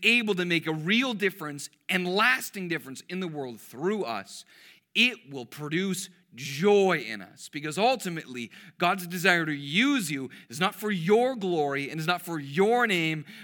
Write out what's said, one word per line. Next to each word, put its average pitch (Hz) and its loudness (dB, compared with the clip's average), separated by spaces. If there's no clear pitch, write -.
able 226 4
to 180 0
make 165 0
a 160 0
real 214 0
difference 165 -6
and 180 0
lasting 208 0
difference 131 -6
in 180 -6
the 185 -4
world 135 -8
through 180 -2
us, 104 -8
it 226 2
will 139 -10
produce 165 -4
joy 175 4
in 110 -8
us. - -18
Because 151 -8
ultimately, 165 -2
God's 180 0
desire 175 4
to 156 -2
use 175 0
you 135 -4
is 123 -6
not 196 4
for 214 -2
your 208 4
glory 147 0
and 156 -8
is 160 -4
not 175 0
for 170 -6
your 190 4
name, 160 0